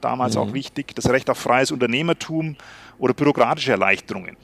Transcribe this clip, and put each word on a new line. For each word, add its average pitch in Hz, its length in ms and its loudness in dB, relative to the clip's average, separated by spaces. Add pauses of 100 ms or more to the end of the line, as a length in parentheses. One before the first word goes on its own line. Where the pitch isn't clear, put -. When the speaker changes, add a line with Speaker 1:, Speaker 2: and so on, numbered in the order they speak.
Speaker 1:
damals 123 340 -2
Speaker 2:
Mhm. 123 80 0
Speaker 1:
auch 104 100 -4
wichtig, 135 420 -10
das - 140 -2
Recht 127 220 2
auf 123 80 -2
freies 127 340 2
Unternehmertum 156 840 -2 (420)
oder 123 160 0
bürokratische 139 580 2
Erleichterungen. 95 720 0